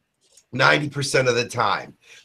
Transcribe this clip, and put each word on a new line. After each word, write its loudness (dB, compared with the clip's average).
ninety 2
percent 0
of 2
the -2
time. -4